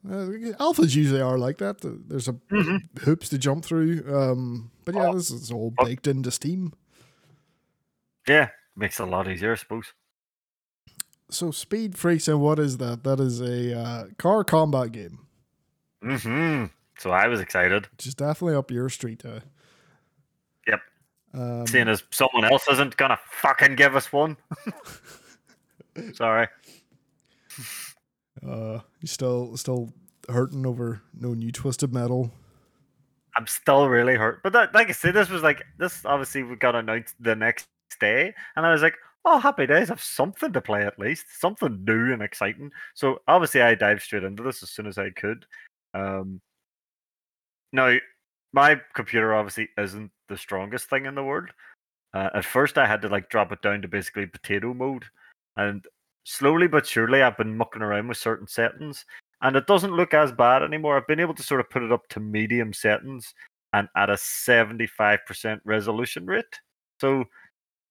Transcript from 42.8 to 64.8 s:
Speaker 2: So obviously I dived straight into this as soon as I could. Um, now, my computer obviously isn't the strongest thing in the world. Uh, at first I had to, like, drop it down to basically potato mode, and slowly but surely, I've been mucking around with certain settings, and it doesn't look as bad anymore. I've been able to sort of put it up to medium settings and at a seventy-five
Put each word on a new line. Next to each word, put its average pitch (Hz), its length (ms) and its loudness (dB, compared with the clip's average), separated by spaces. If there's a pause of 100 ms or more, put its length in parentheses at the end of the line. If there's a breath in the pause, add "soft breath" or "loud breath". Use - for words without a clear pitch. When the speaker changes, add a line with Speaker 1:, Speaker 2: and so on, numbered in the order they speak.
Speaker 2:
So 135 340 -2
obviously 156 340 4
I 117 120 8
dived 104 280 2
straight 98 220 -6
into 101 180 -8
this 127 200 -8
as 92 80 -16
soon 107 160 -12
as 98 100 -10
I 98 140 -4
could. 107 340 -8 (480 loud breath)
Um, 95 480 -8 (1300)
now, 127 240 6 (580)
my 143 260 6 (140)
computer 110 400 0
obviously 107 420 -2
isn't 104 360 -8 (160)
the 98 100 -10
strongest 101 500 -8
thing 135 160 -2
in 135 100 -10
the 139 100 -6
world. 170 260 -6 (640 soft breath)
Uh, 98 200 -2
at 104 120 -2
first 143 320 2
I 131 80 6
had 104 160 0
to, 107 60 -6
like, 98 200 -4
drop 104 240 0
it - 100 -12
down 101 200 -2
to 92 60 -12
basically 98 380 -6
potato 101 460 -6
mode, 127 320 -6 (520 soft breath)
and 101 280 -4 (400)
slowly 160 440 2
but 151 180 2
surely, 120 360 2
I've 120 140 4
been 110 200 -4
mucking 113 260 -6
around 104 260 -4
with 117 100 -8
certain 110 280 -4
settings, 135 580 -4 (380 loud breath)
and 135 140 2
it 139 100 4
doesn't 190 280 4
look 170 200 2
as 151 180 6
bad 123 300 6
anymore. 151 340 0
I've 131 100 0
been 156 140 0
able 165 140 -2
to - 80 -12
sort 135 180 0
of - 100 -6
put 127 120 -4
it 117 100 0
up 117 160 -2
to 107 120 -10
medium 107 520 -2
settings 117 640 -2 (380 loud breath)
and 104 240 2
at 101 140 2
a 101 60 2
seventy-five 110 1080 2